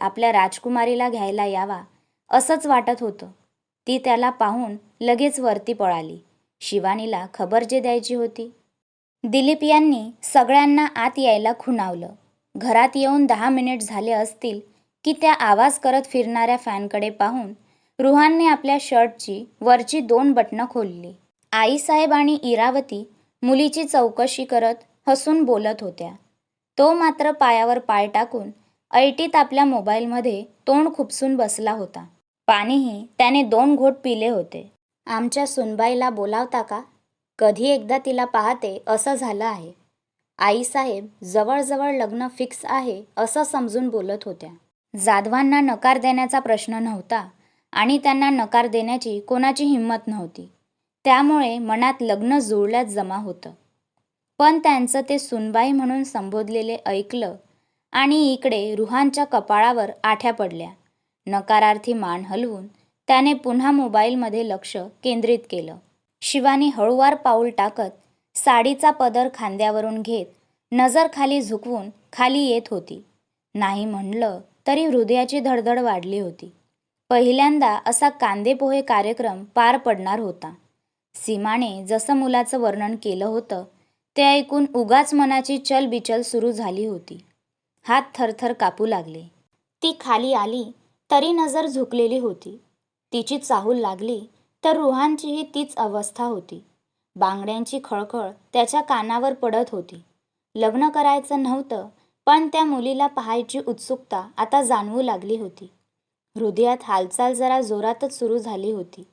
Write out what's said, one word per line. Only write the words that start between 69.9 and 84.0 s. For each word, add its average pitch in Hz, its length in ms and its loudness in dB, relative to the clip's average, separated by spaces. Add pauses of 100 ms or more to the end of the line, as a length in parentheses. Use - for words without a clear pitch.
घेत 214 240 -6 (460)
नजर 254 400 4
खाली 277 300 0
झुकवून 214 480 -8 (220)
खाली 262 260 2
येत 240 320 0
होती. 190 340 -10 (500)
नाही 202 300 -2
म्हणलं 202 560 -6 (260)
तरी 302 200 2
हृदयाची 254 540 0
धडधड 240 380 0
वाढली 196 400 -2
होती. 175 340 -10 (580)
पहिल्यांदा 247 760 4
असा 277 220 2
कांदेपोहे 262 720 0
कार्यक्रम 214 640 -2
पार 240 320 4
पडणार 208 420 -2
होता. 175 360 -10 (600)
सीमाने 214 720 -4
जसं 220 280 0
मुलाचं 254 440 0
वर्णन 214 440 -2
केलं 190 220 -4
होतं 220 400 -6 (520)